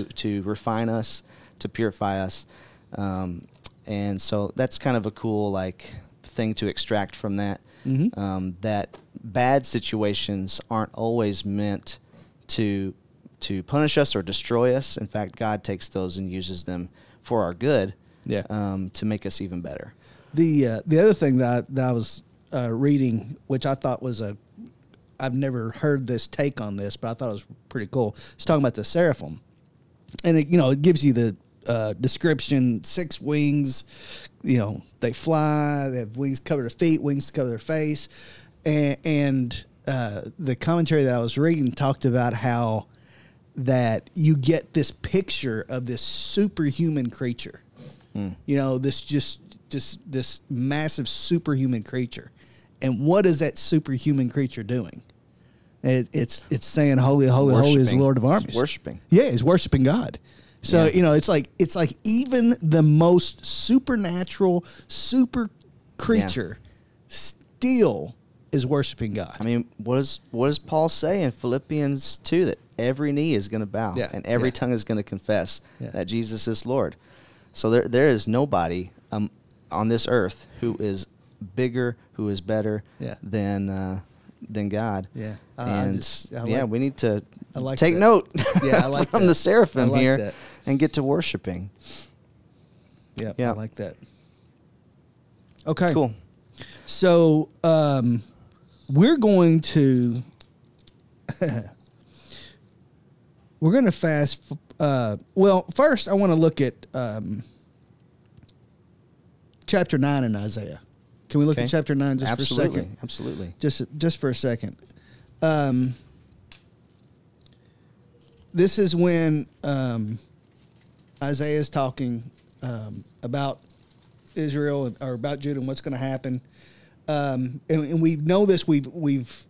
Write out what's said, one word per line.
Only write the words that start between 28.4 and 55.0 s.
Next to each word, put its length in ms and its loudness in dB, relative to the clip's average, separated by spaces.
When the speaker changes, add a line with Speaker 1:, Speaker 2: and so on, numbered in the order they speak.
Speaker 2:
talking 160 4
about 120 2
the 80 -6
seraphim. 600 0
And, 140 4
it, 100 2
you 80 4
know, 140 6
it 100 2
gives 240 4
you 80 6
the, 240 0
uh, 280 -2
description, 880 0
six 380 -6
wings, 1040 -2
you 160 2
know, 240 -4
they 140 -2
fly, 760 0
they 100 -4
have 180 -10
wings 220 -4
cover 220 -2
their 80 -4
feet, 300 2
wings 280 -2
to 40 -12
cover 160 -4
their 100 -6
face. 880 -6
And, 380 2
and, 600 0
uh, 360 -4
the 180 -2
commentary 480 2
that 100 2
I 60 0
was 180 -2
reading 340 2
talked 320 -2
about 300 2
how 520 -2
that 580 0
you 220 4
get 380 0
this 160 0
picture 800 -4
of 160 -6
this 160 -6
superhuman 1080 -2
creature, 540 -8
Speaker 1:
Hmm. 180 -6
Speaker 2:
you 120 0
know, 220 0
this 220 -2
just, 400 -4
just 300 -8
this 300 -6
massive 580 -2
superhuman 760 -2
creature. 480 -8
And 240 0
what 180 6
is 140 4
that 180 -2
superhuman 720 0
creature 340 -4
doing? 400 -6